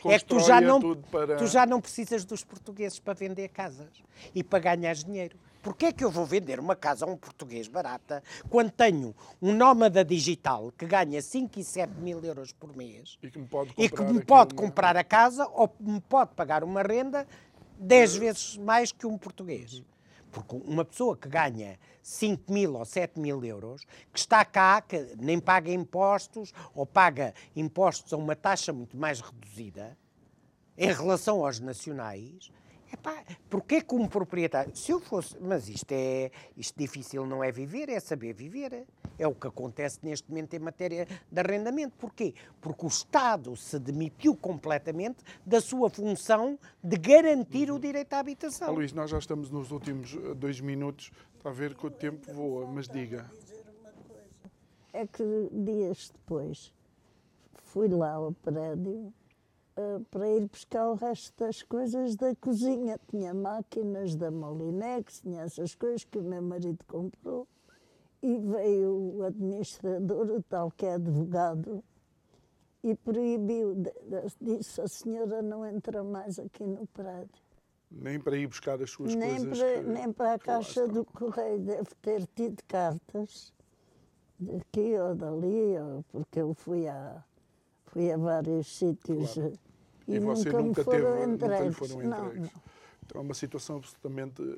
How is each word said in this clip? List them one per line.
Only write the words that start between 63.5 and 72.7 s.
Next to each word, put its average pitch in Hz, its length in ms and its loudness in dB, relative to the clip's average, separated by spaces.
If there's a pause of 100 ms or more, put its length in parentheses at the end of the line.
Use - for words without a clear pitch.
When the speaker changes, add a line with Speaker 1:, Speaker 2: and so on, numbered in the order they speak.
Speaker 3:
da 160 140 -4
Molinex, 165 920 -6
tinha 170 220 -10
essas 170 300 -8
coisas 240 300 -4
que - 160 -10
o - 40 -6
meu 180 180 -6
marido 175 440 -6
comprou. 247 600 -10 (760)
E 247 160 0
veio 202 540 0 (260)
o 196 60 -4
administrador, 196 1080 -4
o 214 120 -4
tal 170 280 -4
que - 140 -6
é 180 100 -2
advogado, 170 840 -2 (1040)